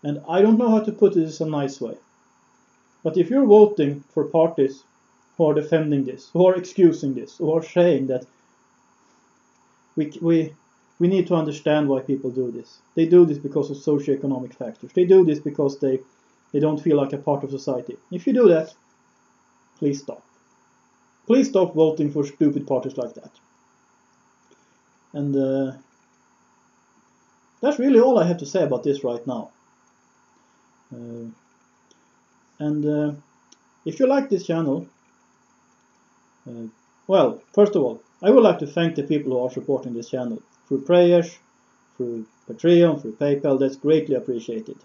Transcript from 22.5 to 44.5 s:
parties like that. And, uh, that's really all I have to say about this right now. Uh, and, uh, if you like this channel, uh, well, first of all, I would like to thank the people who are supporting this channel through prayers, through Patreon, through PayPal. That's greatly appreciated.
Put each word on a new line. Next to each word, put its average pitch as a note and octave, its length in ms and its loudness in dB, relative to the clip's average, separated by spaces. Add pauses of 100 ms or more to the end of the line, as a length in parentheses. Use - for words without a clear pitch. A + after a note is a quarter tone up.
parties C3 320 -4
like A#2+ 180 -8
that. - 160 -20 (1800)
And, C#3+ 220 -6
uh, C3+ 420 -2 (1800)
that's C#4+ 180 -2
really B3+ 200 4
all B3+ 180 4
I E3+ 80 4
have F3 120 -2
to D3 80 -12
say F#3 180 -2
about C3+ 200 -4
this C#3 200 -2
right A#2+ 240 -6
now. A#2 240 -10 (1400)
Uh, A#2 360 -16 (1300)
and, D3+ 260 -4
uh, D3+ 260 -2 (760)
if D#3+ 140 -10
you C4 80 2
like C4+ 220 0
this F#3 160 -2
channel, D#3+ 420 -4 (1600)
uh, A#2 200 -16 (400)
well, D#3+ 340 2 (120)
first G3+ 220 4
of D#3 80 2
all, A2+ 180 -6 (200)
I F#3 100 2
would B3+ 120 8
like F3+ 160 4
to D3 80 -6
thank E3 280 -2
the C#3+ 80 -4
people C#3 300 -2
who B2 120 -2
are B2+ 60 -6
supporting C3 420 -6
this A#2 160 -12
channel A#2+ 320 -8 (260)
through C3+ 140 -4
prayers, F3 560 2 (580)
through A#2 300 -8 (240)
Patreon, E3 520 2
through A2 120 -12
PayPal. C#3+ 460 0
That's C3+ 160 -2
greatly D#3 400 0
appreciated. A#2 680 -8